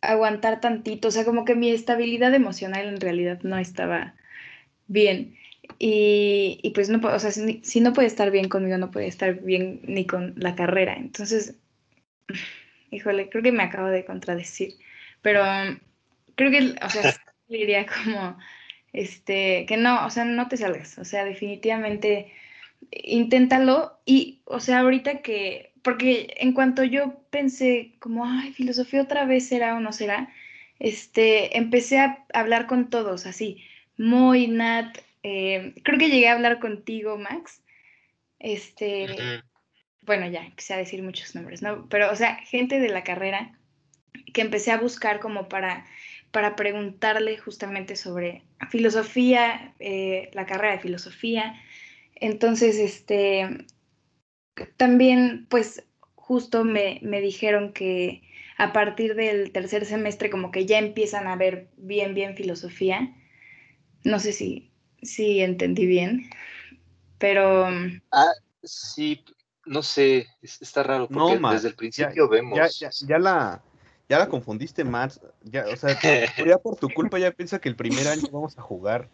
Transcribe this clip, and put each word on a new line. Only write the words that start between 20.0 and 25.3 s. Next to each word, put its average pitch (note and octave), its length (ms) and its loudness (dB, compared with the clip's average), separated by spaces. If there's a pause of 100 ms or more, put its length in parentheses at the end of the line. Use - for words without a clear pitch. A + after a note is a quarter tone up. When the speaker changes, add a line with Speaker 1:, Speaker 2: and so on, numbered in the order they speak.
Speaker 1:
o - 40 -4
sea, A#3 140 -2
no A#3+ 240 -2
te C4 80 -4
salgas, F3+ 420 -6
o F3+ 60 -14
sea, G3 200 -4
definitivamente G#3 1080 -4 (580)
inténtalo, B3+ 1120 4
y, - 400 4
o - 160 -6
sea, B3+ 200 2
ahorita C4 420 2
que, G3+ 500 -8 (100)